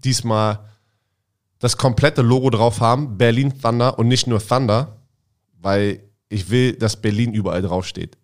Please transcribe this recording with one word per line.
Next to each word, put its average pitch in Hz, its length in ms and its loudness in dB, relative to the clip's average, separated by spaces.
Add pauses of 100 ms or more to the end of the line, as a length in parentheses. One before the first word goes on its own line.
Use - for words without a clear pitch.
diesmal 107 560 0 (1000)
das 120 160 -2
komplette 139 460 2
Logo 127 280 2
drauf 113 300 2
haben, 120 360 0
Berlin 127 440 2
Thunder 120 360 0
und 113 120 2
nicht 127 180 0
nur 113 180 0
Thunder, 127 520 0 (640)
weil 98 400 0 (280)
ich 95 220 -6
will, 123 220 2
dass 110 240 -2
Berlin 113 360 -2
überall 92 300 -2
draufsteht. 90 600 -6